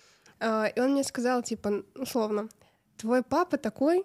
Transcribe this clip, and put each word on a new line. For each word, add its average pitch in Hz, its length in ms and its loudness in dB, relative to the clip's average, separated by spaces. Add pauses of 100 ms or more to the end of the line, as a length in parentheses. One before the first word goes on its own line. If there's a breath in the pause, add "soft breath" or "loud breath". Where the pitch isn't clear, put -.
(400 soft breath)
А, 220 260 0
и - 160 0
он 262 100 4
мне 277 120 2
сказал, 247 400 0
типа, 208 260 -4
н-, 202 160 -2 (100)
условно, 220 540 -4 (480 soft breath)
«Твой 247 260 2
папа 311 340 0
такой 311 480 2